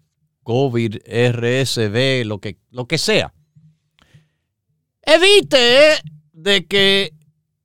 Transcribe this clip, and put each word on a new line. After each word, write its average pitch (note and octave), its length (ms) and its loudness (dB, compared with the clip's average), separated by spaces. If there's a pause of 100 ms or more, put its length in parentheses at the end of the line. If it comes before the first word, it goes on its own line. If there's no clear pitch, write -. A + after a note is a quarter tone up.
(420)
covid, A#2 640 -2
R A#2+ 560 -2
S A#2+ 280 -2
V, B2+ 360 -2
lo G#2+ 140 -8
que, G2 200 -14 (120)
lo B2 160 -12
que D#3+ 120 -4
sea. C#3+ 360 -2 (1700)
Evite D4+ 920 4 (360)
de F3+ 340 -2
que G3 480 0 (500)